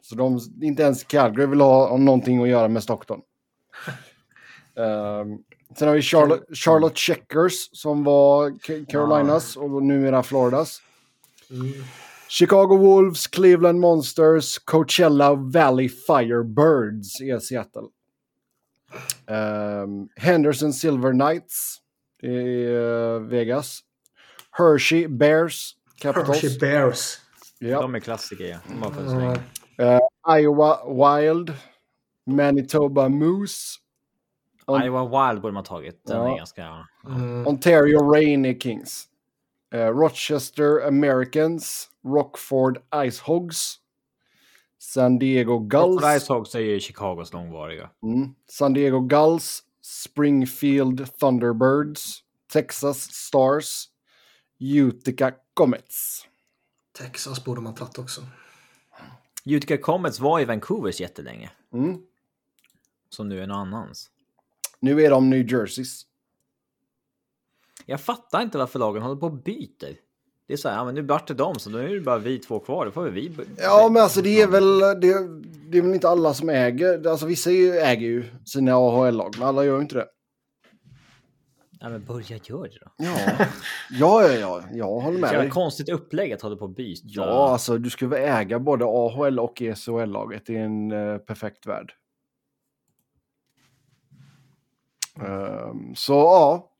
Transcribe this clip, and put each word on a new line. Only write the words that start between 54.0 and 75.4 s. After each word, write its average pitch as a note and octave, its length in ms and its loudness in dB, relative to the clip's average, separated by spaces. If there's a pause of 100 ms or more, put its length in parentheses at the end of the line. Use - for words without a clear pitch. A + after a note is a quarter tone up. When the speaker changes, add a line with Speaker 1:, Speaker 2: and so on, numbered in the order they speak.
Speaker 1:
Utica C3 720 0 (220)
Comets. - 760 -2 (680)
Speaker 3:
Texas C3 480 -14
borde A#2+ 160 -8
man A2+ 140 -12
tagit - 240 -16
också. - 220 -14 (1200)
Speaker 2:
Utica C#3+ 320 -2
Comets E3 420 -4
var D3+ 200 0
i C3+ 60 0
Vancouvers A#2 540 -6
jättelänge. B1+ 520 -16 (220)
Speaker 1:
Mm. D#3 240 -4 (1120)
Speaker 2:
Som G#2 200 -12
nu F#2+ 140 -10
är F#2+ 40 -12
någon G2+ 100 -8 (160)
annans. - 360 -14 (720)
Speaker 1:
Nu C#3+ 220 2
är D3+ 80 6
de C3 200 4
New B2+ 220 0
Jerseys. B2+ 500 -6 (1800)
Speaker 2:
Jag C#3 160 -10
fattar - 400 -6
inte A3 160 -8
varför C3 220 -6
lagen G#2+ 220 -2
håller C3 140 -8
på C#3+ 100 -8
och D3 180 -8
byter. - 540 -12 (500)
Det C3 60 -8
är C#3+ 40 -8
så C#3 120 -6
här, G2+ 60 -6
ja, A#2 100 -6
men B2 100 -10
nu D3+ 60 -8
vart D3 260 -2
det D3+ 60 -8
dem, C#3+ 220 -2
så G#2 140 -12
då A2 80 -10
är C3 120 -8
det G3+ 120 -8
bara B2+ 160 -2
vi A#2+ 220 -6
två A2 200 -8
kvar. A#2 260 -6
Då G2+ 60 -8
får E3 120 -8
vi B2 260 -8
b-, D#3 140 -14 (140)
Speaker 1:
Ja, G#3 300 6
Speaker 2:
b-, A3+ 60 2
Speaker 1:
men A3+ 100 8
alltså, G3 180 2
det F#3+ 80 0
är G#3+ 120 4
Speaker 2:
ja. G#3 60 6
Speaker 1:
väl, G3 320 4
det, F#3+ 480 2 (440)